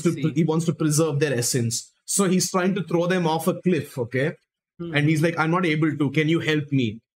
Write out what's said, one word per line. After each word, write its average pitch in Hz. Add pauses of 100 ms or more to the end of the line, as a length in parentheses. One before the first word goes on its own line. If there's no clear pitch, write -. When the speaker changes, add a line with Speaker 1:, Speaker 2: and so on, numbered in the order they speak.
Speaker 1:
I -
Speaker 2:
to, 160
Speaker 1:
see. 139
Speaker 2:
he 156
wants 160
to 170
preserve 151
their 147
essence. 120 (140)
So 190
he's 180
trying 190
to 202
throw 170
them 180
off 160
a 175
cliff, 175
okay? 127 (460)
Speaker 1:
Hmm. 170
Speaker 2:
And 147
he's 151
like, 165
"I'm 160
not 180
able 156
to. 143
Can 151
you 165
help 147
me?" 117 (180)